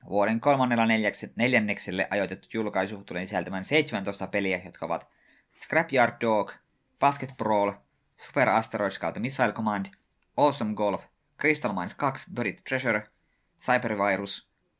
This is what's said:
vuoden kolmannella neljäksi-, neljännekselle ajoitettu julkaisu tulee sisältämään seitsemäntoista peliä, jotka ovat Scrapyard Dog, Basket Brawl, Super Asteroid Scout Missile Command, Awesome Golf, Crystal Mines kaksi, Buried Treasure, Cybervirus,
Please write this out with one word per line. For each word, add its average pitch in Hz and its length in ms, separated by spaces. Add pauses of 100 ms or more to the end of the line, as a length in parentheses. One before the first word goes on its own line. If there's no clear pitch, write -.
vuoden 101 320
kolmannella 123 460
neljäksi-, 107 500
neljännekselle 104 760
ajoitettu 95 440
julkaisu 101 500
tulee 90 220
sisältämään 95 380
seitsemäntoista 104 640
peliä, 95 380
jotka 87 220
ovat 82 220 (460)
Scrapyard 135 680
Dog, 110 320 (460)
Basket 139 380
Brawl, 104 360 (440)
Super - 320
Asteroid 104 420
Scout 90 280
Missile 123 340
Command, 104 340 (500)
Awesome 135 380
Golf, 101 300 (360)
Crystal 147 320
Mines 92 220
kaksi, - 400
Buried 110 240 (100)
Treasure, 123 400 (500)
Cybervirus, 101 920 (320)